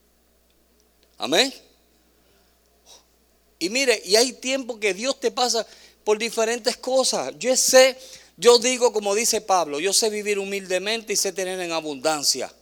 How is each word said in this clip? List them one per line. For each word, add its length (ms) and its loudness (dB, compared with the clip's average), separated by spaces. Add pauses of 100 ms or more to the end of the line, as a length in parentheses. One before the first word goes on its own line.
(1160)
Amén. 360 0 (2000)
Y 100 -6
mire, 380 0
y 100 4
hay 160 4
tiempo 480 -6
que 140 -2
Dios 260 -4
te 100 -2
pasa 360 -2 (360)
por 160 0
diferentes 600 -2
cosas. 600 0
Yo 180 0
sé, 400 6 (420)
yo 200 8
digo 340 2
como 220 -2
dice 280 0
Pablo, 380 0
yo 120 0
sé 160 2
vivir 300 -4
humildemente 720 -4
y 40 -2
sé 160 -2
tener 280 -6
en 120 -6
abundancia. 880 -4